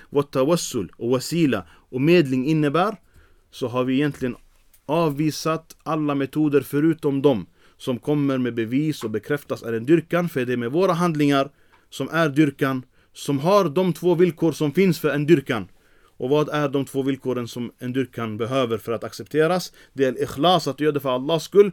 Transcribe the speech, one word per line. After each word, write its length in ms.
vad 200
tawassul 680
och 140
wasila 600
och 300
medling 460
innebär, 500
så 180
har 160
vi 100
egentligen 420
avvisat 960
alla 320
metoder 460
förutom 640
dem 240
som 220
kommer 400
med 160
bevis 500
och 60
bekräftas 520
är 100
en 140
dyrkan, 420
för 160
det 80
är 40
med 160
våra 200
handlingar 580
som 180
är 200
dyrkan, 540
som 260
har 300
de 240
två 220
villkor 380
som 200
finns 280
för 100
en 160
dyrkan. 420
Och 100
vad 200
är 200
de 160
två 180
villkoren 460
som 300
en 140
dyrkan 440
behöver 420
för 140
att 120
accepteras? 680
Det 120
är 180
ikhlas, 460
att 100
du 60
gör 80
det 80
för 140
Allahs 300
skull, 280